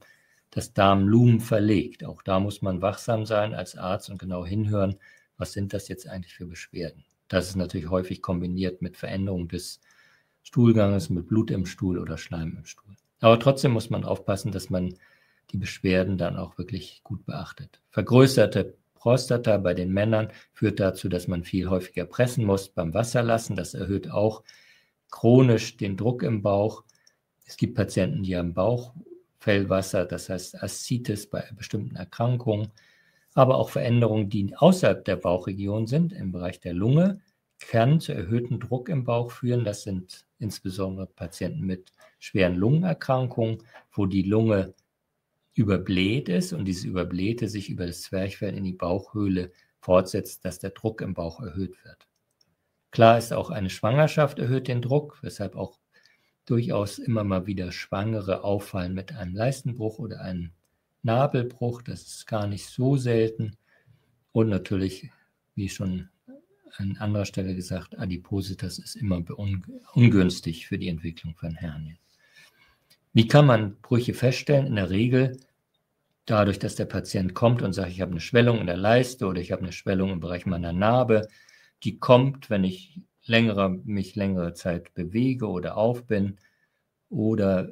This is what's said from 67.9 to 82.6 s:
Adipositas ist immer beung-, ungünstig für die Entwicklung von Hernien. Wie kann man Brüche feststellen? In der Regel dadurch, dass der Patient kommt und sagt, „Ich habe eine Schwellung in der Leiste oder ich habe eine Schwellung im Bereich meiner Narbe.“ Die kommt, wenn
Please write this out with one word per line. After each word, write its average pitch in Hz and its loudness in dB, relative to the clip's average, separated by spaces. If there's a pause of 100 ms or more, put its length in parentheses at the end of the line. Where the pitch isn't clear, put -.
Adipositas 92 -6
ist - -14
immer 95 -2
beung-, 98 -6 (280)
ungünstig 92 4
für 98 -6
die 95 -6
Entwicklung 82 -10
von 82 -10
Hernien. 78 -12 (1160)
Wie 117 6
kann 147 8
man 107 4
Brüche 120 0
feststellen? 135 0
In 120 -2
der 95 0
Regel 123 2 (880)
dadurch, 104 4
dass 98 -6
der 101 -2
Patient 92 -4
kommt 120 4
und - -2
sagt, 90 -4
„Ich 90 -6
habe 90 -4
eine 82 -6
Schwellung 120 4
in 90 -4
der 87 -2
Leiste 117 2
oder 90 -2
ich 87 -6
habe 90 -4
eine 90 -8
Schwellung 95 -2
im 87 -6
Bereich 87 -8
meiner 85 -4
Narbe.“ 110 4 (560)
Die 104 -6
kommt, 131 6
wenn 98 2